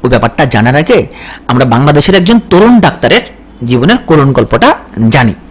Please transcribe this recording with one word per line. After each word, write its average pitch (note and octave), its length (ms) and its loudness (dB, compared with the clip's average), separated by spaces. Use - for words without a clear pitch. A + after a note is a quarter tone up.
ওই B2+ 100 -2
ব্যাপারটা - 300 -2
জানার A#2+ 280 0
আগে F#3 180 0
আমরা B2+ 220 0
বাংলাদেশের D3 460 2
একজন G#3 180 2
তরুণ G#3 220 4
ডাক্তারের F3 380 -2
জীবনের C3+ 300 0
করুণ D3 280 2
গল্পটা C#3 320 0
জানি। A#2 180 0